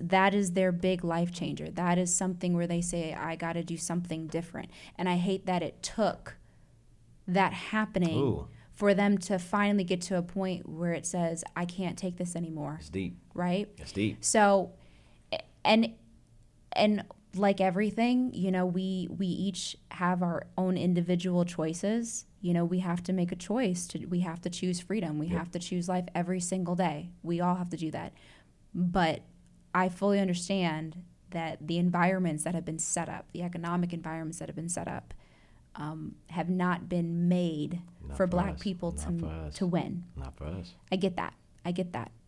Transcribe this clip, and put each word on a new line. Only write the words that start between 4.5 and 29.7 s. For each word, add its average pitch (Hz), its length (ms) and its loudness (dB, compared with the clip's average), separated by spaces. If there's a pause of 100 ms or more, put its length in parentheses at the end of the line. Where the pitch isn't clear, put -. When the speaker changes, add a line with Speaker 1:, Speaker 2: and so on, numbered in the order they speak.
Speaker 1:
And 190 120 -2
I 180 80 2
hate 190 300 0
that 180 160 0
it - 200 -6
took - 540 -2 (920)
that 185 260 4
happening 190 680 0
Speaker 2:
Ooh. 107 300 2 (260)
Speaker 1:
for 202 200 4
them 202 240 4
to 185 200 -2
finally 202 460 2
get 180 180 0
to 190 140 -2
a 175 60 2
point 185 460 -4
where 170 240 -2
it 165 120 -2
says, 165 380 -2 (140)
"I 175 80 -2
can't 175 340 -4
take 180 180 -4
this 175 200 -4
anymore." 156 440 -6
Speaker 2:
It's - 100 -14
deep. - 280 -4 (160)
Speaker 1:
Right? 180 420 0
Speaker 2:
It's - 160 -14
deep. 196 320 0
Speaker 1:
So, 190 460 6 (600)
a-, - 80 -2 (240)
and, 226 300 6 (800)
and 208 320 4 (300)
like 196 260 4
everything, 214 720 2
you 185 160 0
know, 185 160 2
we, 185 440 -2
we 180 160 -2
each 185 500 -2 (140)
have 180 320 2
our 170 240 0 (100)
own 185 220 2
individual 175 680 4
choices. 185 800 -2 (160)
You 175 140 2
know, 170 100 4
we 180 140 2
have 175 260 0
to 185 80 -2
make 180 200 2
a 180 40 -4
choice. 202 520 -2
To, - 180 -8
we 175 140 0
have 170 220 -2
to 180 80 -4
choose 180 300 -2
freedom. 180 380 -2
We 156 80 -2
Speaker 2:
Yep. 175 120 0
Speaker 1:
have 175 140 -4
to 175 60 -4
choose 175 300 -2
life 180 260 0
every 175 260 0
single 175 360 0
day. 170 340 0 (120)
We 170 180 0
all 180 160 4
have 180 140 -4
to 170 60 -4
do 160 140 -4
that. 165 220 -8 (600)
But 175 480 2 (520)